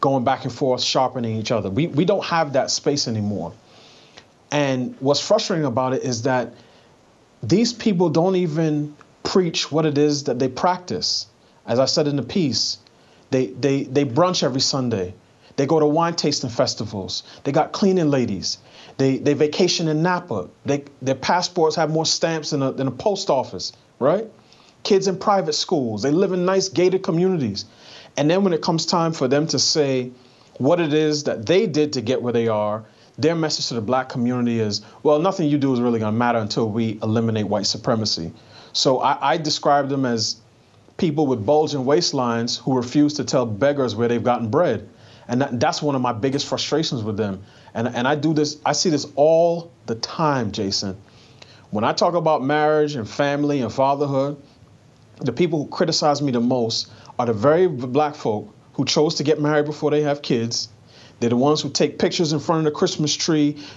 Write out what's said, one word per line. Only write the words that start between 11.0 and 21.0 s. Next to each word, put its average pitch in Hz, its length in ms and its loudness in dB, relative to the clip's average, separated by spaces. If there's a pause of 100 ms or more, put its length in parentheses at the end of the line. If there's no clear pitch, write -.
As 117 140 0
I 131 60 4
said 151 200 0
in 143 100 -2
the 139 60 -2
piece, - 560 -2 (520)
they, 131 160 2
they, 135 360 -2
they 143 220 0
brunch 170 400 0
every 135 160 0
Sunday. 113 520 -2 (440)
They 139 100 0
go 156 140 4
to 151 60 4
wine 170 280 2
tasting 143 360 -2
festivals. 107 720 -4 (180)
They 139 80 -4
got 147 220 0
cleaning 185 360 2
ladies. 107 500 -2 (380)
They, 135 220 2
they 147 160 2
vacation 160 540 0
in 156 140 0
Napa. 170 460 -2 (160)
They, 143 200 -2 (180)